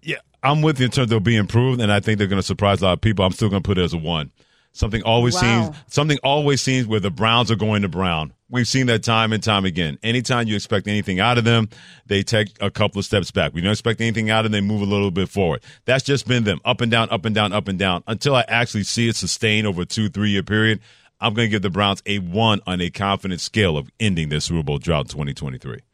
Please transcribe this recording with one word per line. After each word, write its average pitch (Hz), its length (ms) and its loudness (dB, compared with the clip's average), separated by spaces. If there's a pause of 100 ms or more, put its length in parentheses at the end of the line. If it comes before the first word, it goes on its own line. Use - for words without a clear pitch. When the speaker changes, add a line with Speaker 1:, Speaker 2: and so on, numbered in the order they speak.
Speaker 1:
Yeah, 147 180 -8 (260)
I'm 151 180 4
with 156 160 2
you 127 80 4
in 117 60 -2
terms 131 140 2
of - 40 -2
they'll 113 100 4
be 113 160 2
improved, 120 440 2
and 104 120 2
I 101 60 4
think 104 200 0
they're 101 100 2
gonna 95 140 0
surprise 101 400 2
a - 20 0
lot 92 80 4
of 85 80 0
people. 101 240 2
I'm 92 80 2
still 107 160 0
gonna 95 140 0
put 95 160 0
it 90 40 2
as 80 120 0
a 85 40 -4
one. 78 320 -4 (440)
Something 107 280 -4
always 117 320 2
Speaker 2:
Wow. - 60 -2 (260)
Speaker 1:
seems, 104 100 -8 (120)
something 147 360 0
always 143 380 2
seems 127 240 0
where 107 120 0
the 98 120 -2
Browns 113 400 2
are 113 60 2
going 107 260 0
to 101 80 0
Brown. 82 420 -2 (160)
We've 120 180 -2
seen 131 200 0
that 113 160 0
time 113 320 2
and 101 80 -2
time 101 240 2
again. 80 360 -2
Anytime 120 460 -2
you 107 80 -2
expect 101 320 -2
anything 101 320 -2
out 120 160 4
of 117 80 2
them, 117 240 4 (380)
they 101 160 0
take 107 260 0 (100)
a 101 120 -2
couple 101 280 -2
of 98 60 -2
steps 95 260 -2
back. 80 220 0
We 85 80 -6
don't 95 120 0
expect 110 280 -2
anything 113 300 0
out 110 160 2
of 107 40 0
them, - 20 0 (140)
they - 0 -
move 104 140 0
a 101 100 0
little 101 200 2
bit 90 180 -2
forward. 82 320 0 (240)
That's 135 180 2
just - 240 -2
been 120 180 2
them, 95 200 0
up 123 160 0
and 120 100 0
down, 113 200 2
up 104 160 -2
and 110 80 -2
down, 104 180 2
up 101 160 -2
and 95 100 -2
down, 92 280 0
until 123 280 -2
I 120 140 2
actually 113 360 0
see 117 240 0
it 110 80 -2
sustain 107 500 0
over 90 160 -2
a 85 40 -4
two, 107 220 -4
three-year 101 340 0
period. 107 380 0 (400)
I'm 107 140 -2
gonna 113 140 0
give 104 140 0
the 101 80 -2
Browns 98 360 0
a 101 140 -2
one 98 460 0
on 90 140 -2
a 87 80 -2
confidence 98 540 -4
scale 92 340 0
of 67 140 -8 (100)
ending 82 300 0
their 76 100 -2
Super 85 220 -4
Bowl 71 160 -4
drought 76 240 -2
in 67 60 -8
twenty 71 260 -8
twenty-three. 65 460 -12 (120)